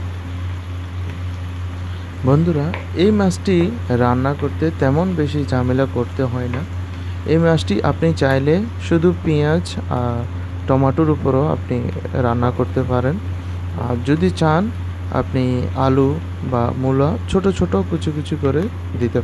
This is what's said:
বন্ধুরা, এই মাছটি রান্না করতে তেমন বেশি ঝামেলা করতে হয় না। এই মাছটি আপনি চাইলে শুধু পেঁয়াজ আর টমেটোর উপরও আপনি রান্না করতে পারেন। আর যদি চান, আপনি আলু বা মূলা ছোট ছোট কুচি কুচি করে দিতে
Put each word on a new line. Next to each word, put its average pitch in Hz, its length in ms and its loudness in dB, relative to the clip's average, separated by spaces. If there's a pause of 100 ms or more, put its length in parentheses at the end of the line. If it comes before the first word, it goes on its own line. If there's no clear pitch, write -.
(2250)
বন্ধুরা, 151 400 4 (380)
এই 214 140 6
মাছটি 190 380 2 (460)
রান্না 127 380 2
করতে 143 240 -2 (160)
তেমন 143 260 2 (140)
বেশি 147 200 0 (120)
ঝামেলা 127 340 2 (100)
করতে 123 260 -2 (100)
হয় 123 220 -2
না। 123 80 -2 (720)
এই 160 120 6
মাছটি 165 300 2 (160)
আপনি 160 180 2 (140)
চাইলে 135 320 4 (340)
শুধু 170 200 4 (160)
পেঁয়াজ 156 400 2 (360)
আর 120 200 0 (460)
টমেটোর 135 500 4
উপরও 135 280 2 (100)
আপনি - 220 -2 (500)
রান্না 120 320 2
করতে - 220 0 (100)
পারেন। 127 260 2 (680)
আর 123 100 0 (140)
যদি 160 220 4 (100)
চান, 160 240 4 (560)
আপনি 127 240 0 (420)
আলু 135 240 4 (420)
বা 120 100 2 (200)
মূলা 135 260 2 (220)
ছোট 185 140 2 (140)
ছোট 180 140 0 (160)
কুচি 160 280 -2
কুচি 151 280 -4
করে 139 180 2 (380)
দিতে 120 240 0